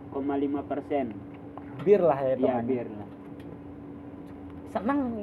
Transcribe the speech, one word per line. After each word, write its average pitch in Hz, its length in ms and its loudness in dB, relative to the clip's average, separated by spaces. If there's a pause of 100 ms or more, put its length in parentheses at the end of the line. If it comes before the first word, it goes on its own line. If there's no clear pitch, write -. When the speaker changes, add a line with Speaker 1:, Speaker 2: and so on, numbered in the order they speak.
Speaker 1:
koma 139 260 -2
lima 143 300 0
persen. 143 480 -2 (720)
Speaker 2:
Bir 196 160 10
lah 151 160 8
ya 139 80 0
Speaker 1:
Iya, 131 140 4
Speaker 2:
hitungannya. 123 260 4
Speaker 1:
bir 120 240 2
lah. 104 200 -8 (1600)
Speaker 2:
Seneng, 269 260 2 (240)